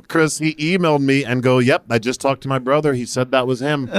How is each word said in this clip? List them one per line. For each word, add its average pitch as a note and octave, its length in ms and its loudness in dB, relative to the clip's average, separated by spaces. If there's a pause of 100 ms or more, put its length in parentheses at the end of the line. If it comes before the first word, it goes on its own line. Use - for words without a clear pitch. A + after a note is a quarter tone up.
Chris, D#3+ 280 2
he D#3 180 -2
emailed D#3+ 440 2
me C3+ 240 2
and B2 180 -2
go, B2+ 180 4
"Yep, B2+ 300 2
I A#2 80 2
just A#2+ 220 -4
talked C3+ 220 -2
to C#3 80 -8
my C3+ 100 -2
brother. C#3+ 340 0
He A#2+ 120 -4
said B2+ 260 -4
that B2+ 160 2
was B2+ 140 -2
him." C#3 380 -2